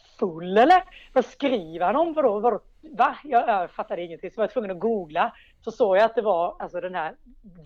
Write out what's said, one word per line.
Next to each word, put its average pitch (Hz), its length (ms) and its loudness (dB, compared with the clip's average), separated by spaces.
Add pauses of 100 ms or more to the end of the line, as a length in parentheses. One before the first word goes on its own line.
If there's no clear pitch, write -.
(200)
full 180 380 -2
eller? 359 260 6 (300)
Vad 247 120 2
skriver 175 600 -4
han 208 100 2
om? 320 180 0
Vadå? 247 260 0
Vadå? 233 200 0 (220)
Va?" 269 420 -2
Jag, 269 260 2
jag 185 220 0
fattade 202 320 -8
ingenting. 165 280 -12
Så - 60 -20
var 220 60 0
jag 196 80 -2
tvungen 208 200 -4
att 175 80 -8
googla. 190 540 -2 (280)
Så 226 100 -10
såg 196 260 2
jag 214 60 6
att 226 120 2
det 240 60 -2
var, 175 380 0
alltså, 175 220 -10
den 185 140 -8
här 160 200 -6 (500)